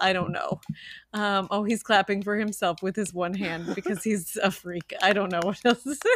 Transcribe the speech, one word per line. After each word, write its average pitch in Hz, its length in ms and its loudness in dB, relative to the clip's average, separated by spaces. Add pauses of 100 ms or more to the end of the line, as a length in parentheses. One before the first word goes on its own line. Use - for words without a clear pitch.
I 190 120 4
don't 175 200 0
know. - 280 -4 (520)
Um, 202 400 0
oh, 208 100 0
he's 214 220 0
clapping 202 380 4
for 208 140 0
himself 208 460 0
with 185 140 -2
his 190 180 -4
one 175 200 -2
hand 170 420 -4
because 202 260 -4
he's 208 400 -2
a 190 80 4
freak. 175 420 -8 (100)
I 196 100 6
don't 196 180 2
know 175 120 0
what 190 220 -2
else. 240 200 4
<laughs> 277 140 -6 (180)